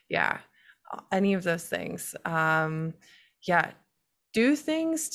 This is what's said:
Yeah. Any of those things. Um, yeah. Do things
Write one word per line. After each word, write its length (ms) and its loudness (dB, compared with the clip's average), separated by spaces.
Yeah. 280 0
Any 220 2
of 100 -2
those 240 -2
things. 560 -8
Um, 720 0
yeah. 260 2
Do 220 4
things 600 -2